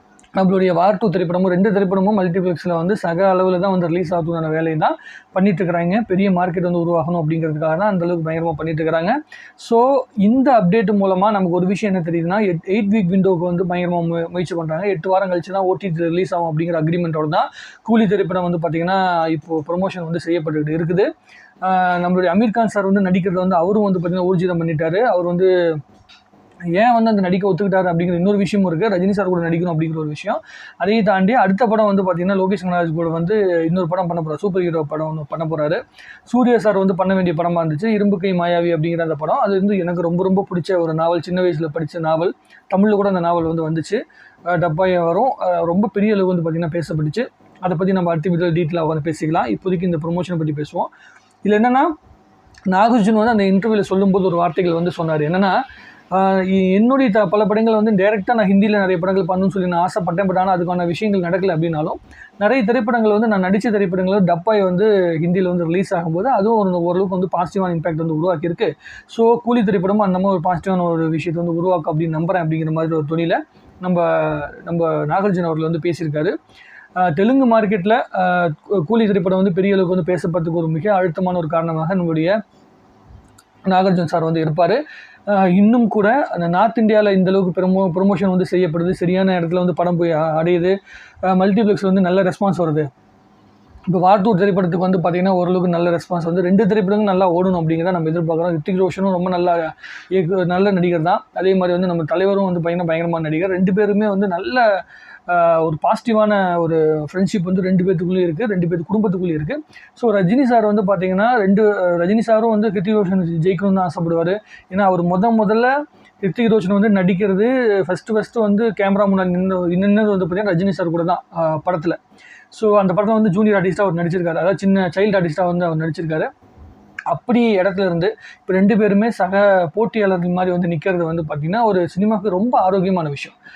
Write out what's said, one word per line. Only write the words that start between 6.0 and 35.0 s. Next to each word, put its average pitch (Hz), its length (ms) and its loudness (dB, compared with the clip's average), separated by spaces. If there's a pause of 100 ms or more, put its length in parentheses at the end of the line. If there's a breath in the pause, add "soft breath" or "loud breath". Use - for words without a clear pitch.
பெரிய 196 240 0
மார்க்கெட் 180 300 0
வந்து 175 180 0
உருவாகணும் 170 440 0
அப்படிங்கிறதுக்காக 156 360 -2
தான் 160 220 -2
அந்த 196 240 0
அளவுக்கு 170 260 -2
பயங்கரமா 165 260 -2
பண்ணிட்டு 160 280 -4
இருக்கிறாங்க. 165 260 0 (440 loud breath)
So, 254 440 2 (180)
இந்த 240 460 4
அப்டேட் 196 280 2
மூலமா 196 400 2
நமக்கு 190 200 0
ஒரு 180 160 0
விஷயம் 196 280 -2
என்ன 175 160 -2
தெரியுதுன்னா, 170 300 0
எட்-, 185 300 -2
எயிட் 202 240 0
வீக் 190 160 2
விண்டோக்கு 190 280 2
வந்து 175 260 -2
பயங்கரமா 175 400 -2
மு-, 165 240 -2
முயற்சி 175 260 -6
பண்றாங்க. 165 340 -4
எட்டு 185 200 -4
வாரம் 190 220 2
கழிச்சு 180 220 -4
தான் 196 100 -2
ஓ 185 120 2
டி 196 140 -8
டி 170 140 -4
ரிலீஸ் 170 320 -2
ஆகும் 165 240 -2
அப்படிங்கிற 160 40 -2
அக்ரிமெண்டோட 165 680 -2
தான் 214 200 0 (340 loud breath)
கூலி 220 240 2
திரைப்படம் 180 440 -2
வந்து 170 180 -2
பாத்தீங்கன்னா, 170 640 0
இப்போ 160 380 -4
ப்ரமோஷன் 180 360 -4
வந்து 165 220 -4
செய்யப்பட்டுட்டு 156 520 -2
இருக்குது. 180 320 0 (520 loud breath)
ஆ, 185 340 0
நம்மளுடைய 175 380 0
அமீர் 220 160 2
கான் 226 160 0
சார் 202 180 -2
வந்து 196 260 0
நடிக்கிறது 185 220 0
வந்து 185 240 0
அவரும் 202 260 2
வந்து 190 180 0
பாத்தீங்கன்னா 180 320 -2
ஊர்ஜிதம் 180 280 0
பண்ணிட்டாரு. 165 380 -2
அவர் 202 260 0
வந்து 175 540 2 (920 loud breath)
ஏன் 220 200 4
வந்து 226 180 2
அந்த 202 120 2
நடிக்க 185 320 0
ஒத்துக்கிட்டாரு 190 320 0
அப்படிங்கிற 175 280 0
இன்னொரு 190 220 0
விஷயமும் 196 360 0
இருக்கு. 196 240 0
ரஜினி 185 140 0
சார் 196 160 0
கூட 175 220 -2
நடிக்கணும் 165 280 -2
அப்படிங்கிற 160 200 -2
ஒரு 156 120 -6
விஷயம். 202 320 -6 (360 loud breath)
அதையும் 208 280 0
தாண்டி 190 280 2
அடுத்த 196 340 2
படம் 214 200 2
வந்து 196 280 0
பாத்தீங்கன்னா, 185 240 -2
லோகேஷ் 190 260 -2
கனகராஜ் 175 280 -2
கூட 165 160 -2
வந்து 170 580 0
இன்னொரு 175 220 0
படம் 185 180 -2
பண்ண 170 160 -4
போறாரு. 156 120 -6
சூப்பர் 185 280 -2
ஹீரோ 165 260 -2
படம் 156 300 -6